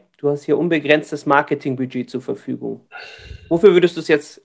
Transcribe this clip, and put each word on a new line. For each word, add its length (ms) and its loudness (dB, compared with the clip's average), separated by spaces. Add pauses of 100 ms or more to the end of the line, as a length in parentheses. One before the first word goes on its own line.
(180)
du 120 -2
hast 140 -4
hier 140 0
unbegrenztes 680 0
Marketingbudget 840 -2
zur 120 -8
Verfügung.“ 600 -8 (680)
Wofür 240 6
würdest 240 4
du 40 -8
es 60 -10
jetzt 380 -2